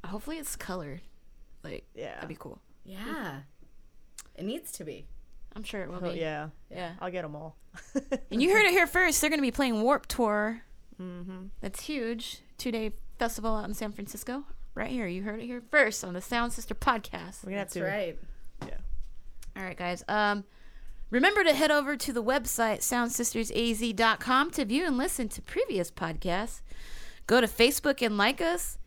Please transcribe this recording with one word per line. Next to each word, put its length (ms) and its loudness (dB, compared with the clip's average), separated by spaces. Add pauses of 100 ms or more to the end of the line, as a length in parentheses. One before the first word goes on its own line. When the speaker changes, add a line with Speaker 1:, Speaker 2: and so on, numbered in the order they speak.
Speaker 1:
Hopefully 320 -6
it's 180 -8
colored. 460 -8 (600)
Like, 300 -12
Speaker 2:
Yeah. 220 -12
Speaker 1:
that'd 140 -10
be 60 -10
cool. 240 -16 (240)
Speaker 3:
Yeah. 580 -8 (920)
It 100 -10
needs 280 -8
to 100 -12
be. 220 -12 (500)
Speaker 1:
I'm 80 -10
sure 200 -6
it 60 -8
will 100 -8
Speaker 2:
Hell 140 -4
Speaker 1:
be. 60 -6
Speaker 2:
yeah. 300 -4 (200)
Speaker 1:
Yeah. 300 -8
Speaker 2:
I'll 120 -6
get 120 -4
'em 120 -8
all. 200 -12 (380)
<laughs> 380 -2
Speaker 1:
And 100 2
you 100 8
heard 140 10
it 60 8
here 160 8
first. 340 4
They're 80 4
gonna 120 2
be 100 4
playing 300 2
Warped 280 4
Tour. 540 2 (380)
Speaker 2:
Mm-hmm. 440 -10 (160)
Speaker 1:
That's 200 -6
huge. 580 -4 (180)
Two-day 360 -2 (260)
festival 360 2
out 100 -2
in 80 -4
San 180 -4
Francisco. 540 -8 (300)
Right 140 -2
here. 180 -2
You 160 -4
heard 160 -6
it 60 -10
here 240 -8
first 340 4
on 100 -6
the 80 -4
Sound 320 0
Sister 200 -4
Podcast. 680 -2
Speaker 2:
We're 80 -8
gonna 80 -4
have 80 -6
Speaker 3:
That's 80 -12
Speaker 2:
to. 80 -2
Speaker 3:
right. 360 -2 (460)
Speaker 2:
Yeah. 120 -4 (800)
Speaker 1:
All 80 -6
right, 140 -8
guys. 300 -4
Um, 360 2 (680)
remember 320 6
to 100 8
head 160 6
over 260 4
to 160 -4
the 120 0
website, 580 2
sound 300 2
sisters 420 -2
A 220 2
Z 180 0
dot 260 4
com, 320 4
to 140 0
view 220 0
and 100 2
listen 320 -2
to 140 -8
previous 480 0
podcasts. 680 -2 (680)
Go 120 8
to 80 6
Facebook 560 4
and 140 2
like 240 4
us. 460 0